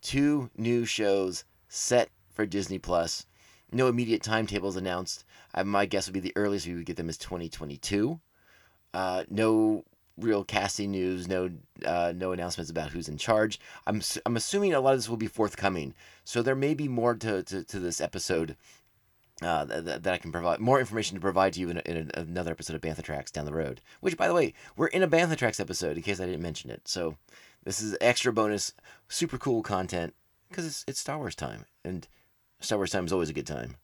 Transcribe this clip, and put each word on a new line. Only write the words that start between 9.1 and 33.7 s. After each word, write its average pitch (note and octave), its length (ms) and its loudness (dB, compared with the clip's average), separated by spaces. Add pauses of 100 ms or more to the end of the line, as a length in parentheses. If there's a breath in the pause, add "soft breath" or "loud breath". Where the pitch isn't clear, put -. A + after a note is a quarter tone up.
no A2 560 4 (340)
real G#2 240 2
casting G2+ 480 0
news, F#2 360 0
no, F#2 220 0 (360)
uh, F2 300 2
no F#2 160 -2
announcements F2 380 -4
about D#2 220 -4
who's D#2+ 180 -6
in D2+ 80 -6
charge. A2 420 4 (280 loud breath)
I'm G#2+ 100 0
s-, G#2 280 -2
I'm A#2 120 0
assuming G3 360 2
a C#3+ 60 6
lot C3+ 140 6
of C3+ 60 4
this G#2+ 100 -4
will A#2 80 -2
be A2 100 -2
forthcoming, F#2+ 680 0 (300 loud breath)
so - 180 -2
there C3 140 2
may C#3 180 2
be D3 140 -2
more A#2+ 280 2
to, G#2+ 280 -2
to, F#2 200 -6
to G2 160 -8
this F2 220 -2
episode, E2 540 0 (840 soft breath)
uh, E2 240 0
th-, C#2+ 200 -6
th-, E2 180 -4
that F#2 100 2
I F2+ 40 0
can E2+ 140 -8
provide, E2+ 280 0
more B2+ 200 4
information A2 360 -2
to F2+ 60 -8
provide F#2+ 320 4
to F2 60 -6
you F2+ 100 -2
in, E2+ 80 -2
a, - 40 -4
in E2 320 -4
a, - 80 -6
another E2+ 300 -4
episode D#2+ 240 -6
of D2 60 -6
Bantha D#2 220 -4
Tracks C#2+ 280 -8
down D2+ 140 -4
the D2 80 -6
road. D2 280 -4 (200 loud breath)
Which, E3 160 -2
by - 100 2
the F3 60 4
way, E3+ 200 4 (220 loud breath)
we're D#3 120 2
in F#3 160 4
a F3+ 40 4
Bantha E3 300 4
Tracks A#2 220 0
episode, E2+ 380 -2
in E2 60 -6
case G2 160 -2
I F#2 60 -2
didn't F2+ 160 -2
mention D#2+ 280 -6
it. - 180 -12
So E2 280 -2 (480 loud breath)
this - 180 -4
is G#2 200 -2
extra B2 320 4
bonus, G#2+ 400 0 (340 loud breath)
super D#3+ 300 -2
cool A#2+ 260 0
content, F2+ 500 -2 (380)
'cause E3+ 140 -6
it's, D3+ 220 -8
it's C#3 120 -6
Star C#3+ 180 -6
Wars C3 180 -6
time, G#1+ 300 -8 (180)
and F2+ 240 -6 (520 soft breath)
Star - 180 0
Wars G2 140 0
time F#2 140 0
is E2+ 80 0
always E2+ 160 2
a D#2 40 -6
good C#2+ 140 -4
time. B1 360 -8